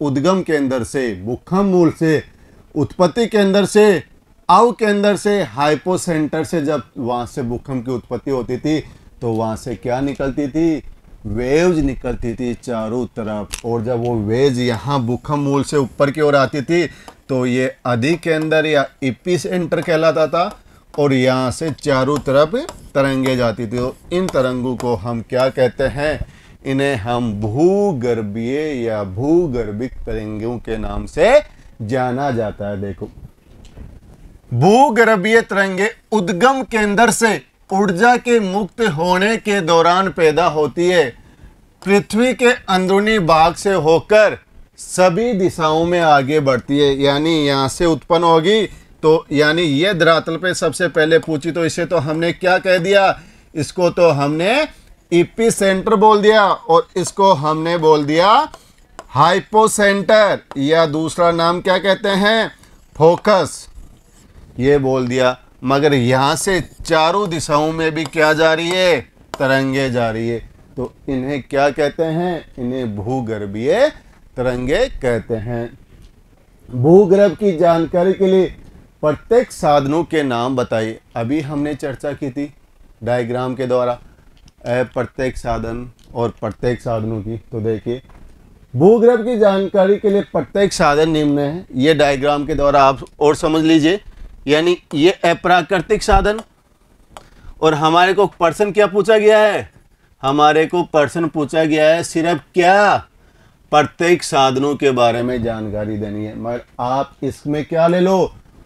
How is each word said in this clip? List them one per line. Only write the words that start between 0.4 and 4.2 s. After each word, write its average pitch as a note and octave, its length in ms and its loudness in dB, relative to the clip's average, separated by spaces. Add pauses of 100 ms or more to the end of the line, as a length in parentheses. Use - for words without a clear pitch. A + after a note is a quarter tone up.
केंद्र C3+ 420 -2
से, B2 320 -4
भूकंप B2 500 -4
मूल F3 260 4
से, D#3 320 0 (520)
उत्पत्ति F3+ 520 0
केंद्र G3+ 380 2
से, G#3 380 4 (460)